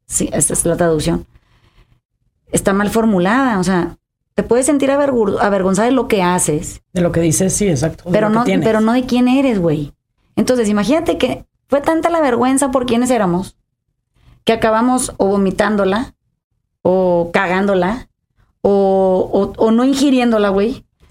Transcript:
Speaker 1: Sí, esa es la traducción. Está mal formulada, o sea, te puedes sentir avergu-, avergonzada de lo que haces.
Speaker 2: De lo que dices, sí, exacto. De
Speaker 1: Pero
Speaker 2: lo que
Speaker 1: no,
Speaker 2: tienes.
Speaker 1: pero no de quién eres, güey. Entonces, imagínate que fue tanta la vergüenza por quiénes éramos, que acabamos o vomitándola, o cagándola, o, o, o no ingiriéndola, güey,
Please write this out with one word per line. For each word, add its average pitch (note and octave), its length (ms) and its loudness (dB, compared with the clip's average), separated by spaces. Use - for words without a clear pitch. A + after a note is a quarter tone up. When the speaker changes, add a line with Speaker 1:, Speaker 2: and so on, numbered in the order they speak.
Speaker 1:
Sí, - 280 -4
esa D#3+ 200 -2
es - 120 -4
la E3+ 120 0
traducción. E3+ 480 0
Está G3 220 -2
mal G3+ 160 -2
formulada, A3 720 0
o F3+ 40 0
sea, E3+ 340 -2
te G3+ 80 -2
puedes A#3+ 220 0
sentir C#4 240 2
avergu-, B3+ 520 0
avergonzada G3 460 0
de B3+ 60 2
lo C4 140 0
que G3+ 140 0
haces. E3+ 600 -2
Speaker 2:
De F3+ 80 -2
lo F3 100 0
que E3 100 0
dices, F3+ 320 0
sí, G#3 140 0
exacto. D#3+ 380 -2
De F3+ 60 -6
Speaker 1:
Pero G#3+ 180 2
Speaker 2:
lo G#3+ 40 0
que A3 60 2
Speaker 1:
no, A#3+ 60 0
Speaker 2:
tienes. C#4+ 220 0
Speaker 1:
pero A3 140 2
no A3+ 120 2
de B3+ 120 0
quién B3 220 0
eres, B3+ 320 2
güey. D3+ 340 -2
Entonces, A#3 340 0
imagínate B3+ 480 0
que - 280 -4
fue C#4+ 140 0
tanta E4 280 0
la E4+ 120 0
vergüenza C4 500 0
por B3+ 140 0
quiénes A#3 240 0
éramos, G3 480 -2
que A3+ 100 2
acabamos A3+ 640 0
o G3 100 0
vomitándola, G3+ 840 0
o F3 520 0
cagándola, G3 760 -2
o, F#3+ 720 2
o, G3 200 0
o A3 60 2
no A#3 140 2
ingiriéndola, B3 640 2
güey, G3+ 360 -2